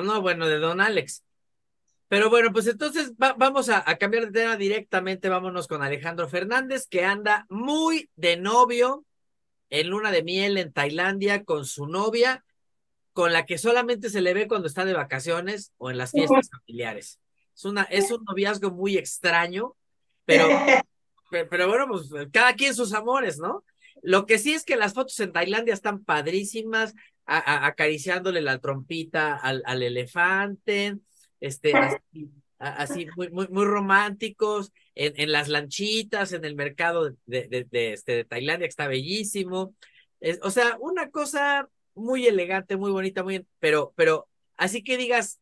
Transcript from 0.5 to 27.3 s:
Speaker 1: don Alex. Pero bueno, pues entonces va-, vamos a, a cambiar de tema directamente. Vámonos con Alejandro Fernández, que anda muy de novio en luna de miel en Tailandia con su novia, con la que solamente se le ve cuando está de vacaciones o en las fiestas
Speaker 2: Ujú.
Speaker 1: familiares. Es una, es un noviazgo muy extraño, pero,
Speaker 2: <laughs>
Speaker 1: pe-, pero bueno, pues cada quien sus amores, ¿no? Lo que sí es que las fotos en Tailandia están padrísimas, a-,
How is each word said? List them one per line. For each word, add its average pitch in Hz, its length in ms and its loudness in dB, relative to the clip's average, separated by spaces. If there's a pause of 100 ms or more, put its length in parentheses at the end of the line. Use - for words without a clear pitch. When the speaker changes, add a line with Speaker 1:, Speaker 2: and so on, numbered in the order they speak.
Speaker 1:
don 170 220 0
Alex. 190 420 0 (840)
Pero 208 220 4
bueno, 233 220 6
pues 214 160 2
entonces 262 480 -2
va-, 262 220 2
vamos 262 320 4
a, 190 200 2
a 175 80 2
cambiar 220 280 0
de 214 160 0
tema 226 160 0
directamente. 196 720 -2
Vámonos 185 380 -2
con 151 140 -6
Alejandro 151 460 -4
Fernández, 247 600 -2
que 180 180 2
anda 208 440 2
muy 302 680 -2
de 170 180 2
novio 240 680 2 (640)
en 151 180 0
luna 208 240 -2
de 170 100 2
miel 190 360 -2
en 165 160 -4
Tailandia 196 720 0
con 151 200 -2
su 143 220 -10
novia, 226 560 0 (680)
con 170 180 2
la 165 140 2
que 170 120 -6
solamente 233 520 0
se 196 100 -2
le 180 140 2
ve 208 160 -2
cuando 196 180 -2
está 180 160 -4
de 190 100 0
vacaciones 165 840 -4
o 127 120 -10
en 127 80 -6
las - 140 -6
fiestas - 400 4
Speaker 2:
Ujú. - 80 -20
Speaker 1:
familiares. - 600 -10 (360)
Es - 80 -16
una, 196 200 -2
es 196 280 2
un 226 140 -4
noviazgo 196 460 -2
muy 190 260 0
extraño, 175 800 0 (500)
pero, 302 220 8
Speaker 2:
<laughs> 277 380 4 (460)
Speaker 1:
pe-, 170 140 -2
pero 175 240 2
bueno, 262 180 2
pues 170 220 -6 (240)
cada 233 220 6
quien 262 200 2
sus 214 180 -2
amores, 220 460 -2
¿no? 233 240 -6 (400)
Lo 190 220 4
que 214 120 6
sí 277 160 0
es 311 120 -4
que 269 100 0
las 208 180 0
fotos 254 280 -4
en 185 100 -4
Tailandia 202 420 0
están 202 300 -4
padrísimas, 214 920 -2 (320)
a-, 156 120 0